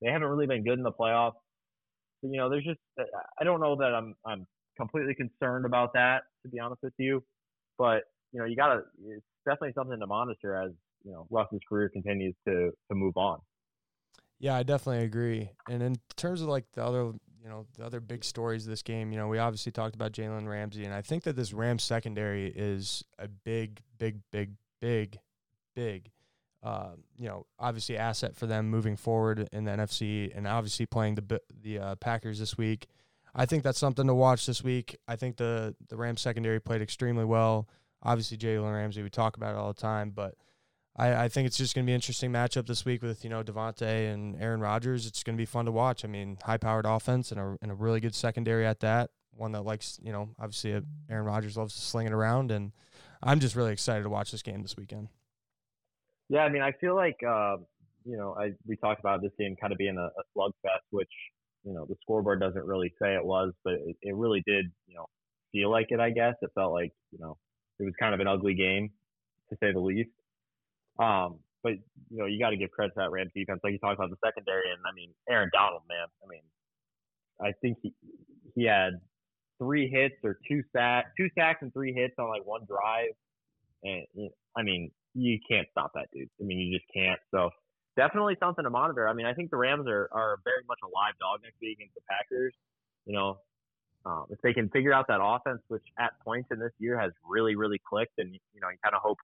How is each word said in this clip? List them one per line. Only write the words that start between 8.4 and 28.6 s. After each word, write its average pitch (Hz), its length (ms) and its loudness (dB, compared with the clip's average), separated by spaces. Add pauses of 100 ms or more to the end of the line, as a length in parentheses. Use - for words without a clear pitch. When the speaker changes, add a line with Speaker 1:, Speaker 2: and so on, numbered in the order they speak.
Speaker 1:
know, 113 60 -2
you 113 100 -4
gotta, 135 280 4 (200)
it's 107 180 -14 (220)
definitely 143 300 -2
something 127 260 -4
to 101 60 -4
monitor 104 500 -2
as, 95 140 -4 (340)
you 98 80 -14
know, 82 160 -14
Russ's 110 400 0
career 104 220 2
continues 95 440 -2 (140)
to, 87 220 2 (180)
to 104 60 -4
move 95 240 0
on. 95 200 2 (1000)
Speaker 2:
Yeah, 135 160 0
I 127 80 2
definitely 127 420 0
agree. 113 460 -2 (180)
And 120 140 -2
in 127 140 0 (200)
terms 175 240 -2
of, 160 80 -2
like, 135 240 0
the 117 120 -4
other, 123 280 0 (300)
you 113 60 -18
know, 110 180 -12 (100)
the 113 80 -12
other 120 140 -10
big 117 260 -10
stories 113 420 -4
of 113 40 -6
this 110 120 -6
game, 110 280 -4
you 110 80 -4
know, 107 80 -2
we 110 120 0
obviously 113 340 -2
talked 110 240 -4
about 110 160 -4
Jalen 107 360 -6
Ramsey, 104 360 -6
and 101 100 -6
I 101 80 -4
think 160 220 -4
that 151 100 -2
this 117 180 -2
Rams 113 300 0
secondary 104 640 -2
is 98 560 -4 (160)
a 101 80 -12
big, 107 540 -6 (180)
big, 107 220 -4 (100)
big, 101 220 -4 (280)
big, 107 380 0 (560)
big, 107 380 -8 (500)
uh, 101 280 -8 (280)
you 123 80 -8
know, 95 200 -10 (120)
obviously 117 380 -4
asset 113 400 -2
for 117 100 -4
them 110 240 0